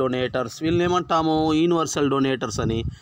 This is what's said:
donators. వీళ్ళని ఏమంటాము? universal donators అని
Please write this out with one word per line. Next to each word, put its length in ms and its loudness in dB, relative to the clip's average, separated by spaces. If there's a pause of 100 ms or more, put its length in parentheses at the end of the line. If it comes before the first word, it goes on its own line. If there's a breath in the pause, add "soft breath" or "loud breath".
donators. 540 -2 (100)
వీళ్ళని 240 2
ఏమంటాము? 460 2 (260)
universal 520 2
donators 520 0
అని 140 0 (240 loud breath)